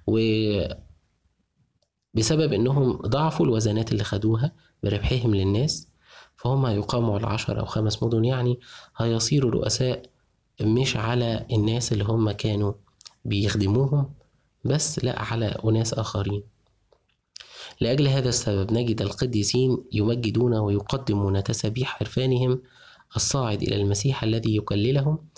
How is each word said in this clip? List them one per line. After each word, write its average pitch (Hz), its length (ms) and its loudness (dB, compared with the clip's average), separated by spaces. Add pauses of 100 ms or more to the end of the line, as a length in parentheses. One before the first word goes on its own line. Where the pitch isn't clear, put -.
وبسبب 107 680 0 (1800)
إنهم 127 440 2
ضعفوا 151 480 0
الوزنات 113 460 2
اللي 107 120 0
خدوها 110 480 0 (320)
بربحهم 104 520 2
للناس، 101 520 0 (480)
فهم 135 300 0
هيقاموا 113 500 0
على 104 120 -2
عشر 107 320 -4
أو 104 60 -2
خمس 110 380 -2
مدن، 117 220 2
يعني 123 340 0 (380)
هيصيروا 117 540 2
رؤساء - 520 0 (580)
مش 120 360 2
على 113 540 -2
الناس 113 420 0
اللي 101 100 0
هم 110 280 0
كانوا 101 420 -2 (520)
بيخدموهم 107 880 2 (520)
بس، 139 380 -2
لا، 123 180 -2
على 113 240 -4
أناس 110 480 0
آخرين. 104 500 -4 (1400)
لأجل 135 260 2
هذا 131 220 2
السبب 104 440 0
نجد 117 280 0
القديسين 120 880 0
يمجدون 117 640 0
ويقدمون 101 880 0
تسابيح 117 580 -4
عرفانهم 127 600 0 (540)
الصاعد 117 460 -2
إلى - 140 -2
المسيح 101 480 0
الذي 110 320 0
يكللهم، 135 640 0 (200)